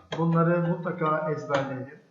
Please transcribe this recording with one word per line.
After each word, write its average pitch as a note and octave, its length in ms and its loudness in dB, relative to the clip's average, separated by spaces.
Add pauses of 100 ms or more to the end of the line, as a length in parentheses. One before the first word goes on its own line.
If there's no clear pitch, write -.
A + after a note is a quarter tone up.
(180)
Bunları E3 500 4
mutlaka D#3 640 -2
ezberleyelim. C3+ 680 -4 (100)